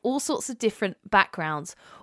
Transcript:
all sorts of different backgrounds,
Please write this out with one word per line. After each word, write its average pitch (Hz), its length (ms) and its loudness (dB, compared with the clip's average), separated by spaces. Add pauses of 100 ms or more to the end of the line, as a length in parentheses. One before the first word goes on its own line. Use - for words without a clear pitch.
all 262 180 0
sorts - 300 -2
of 233 80 -8
different 208 400 -2 (100)
backgrounds, 160 680 0 (280)